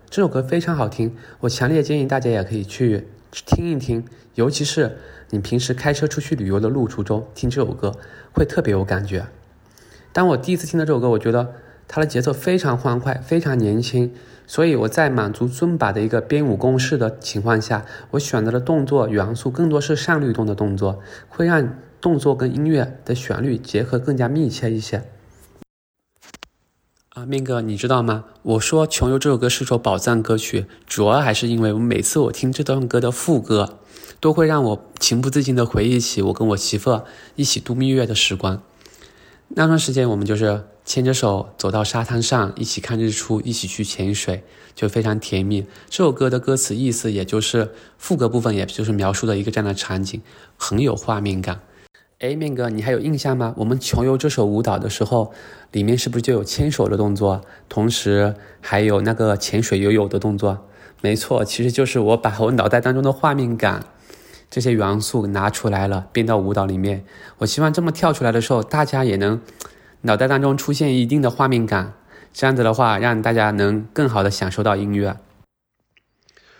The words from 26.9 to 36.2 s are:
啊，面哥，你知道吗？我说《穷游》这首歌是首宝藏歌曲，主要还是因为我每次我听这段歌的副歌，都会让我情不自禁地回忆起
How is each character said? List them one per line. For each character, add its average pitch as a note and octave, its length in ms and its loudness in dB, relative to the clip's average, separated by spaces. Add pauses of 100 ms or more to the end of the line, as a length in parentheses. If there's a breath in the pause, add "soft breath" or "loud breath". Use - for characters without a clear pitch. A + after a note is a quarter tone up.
啊， B2 120 -12
面 C3+ 180 -2
哥， B2 160 -2
你 G#2+ 160 -4
知 A2+ 100 -4
道 B2 160 2
吗？ A2 220 -2 (160 loud breath)
我 A2 180 0
说 D#3 320 2
《穷 B2+ 200 2
游》 C3+ 80 2
这 D3 100 2
首 C3+ 80 4
歌 B2 100 0
是 B2 200 0
首 A#2+ 100 0
宝 G2+ 220 0
藏 A#2 240 2
歌 A2 160 2
曲， G2+ 260 -4 (220 loud breath)
主 G#2 220 2
要 B2+ 120 4
还 C3 140 0
是 - 120 -2
因 A#2 140 0
为 A2 140 2
我 A2 40 -2
每 A#2 220 0
次 - 180 0
我 B2 140 2
听 - 180 0
这 C#3 140 -2
段 C3+ 240 0
歌 B2 100 2
的 A#2+ 120 2
副 C#3 280 0
歌， G#2+ 420 0 (380 loud breath)
都 D#3 140 4
会 D#3+ 140 4
让 D3+ 180 2
我 G#2+ 340 -4
情 A#2+ 220 2
不 C3 80 0
自 C#3 140 2
禁 C3 120 0
地 A#2+ 120 4
回 A2 200 2
忆 B2 140 2
起 G#2 220 -2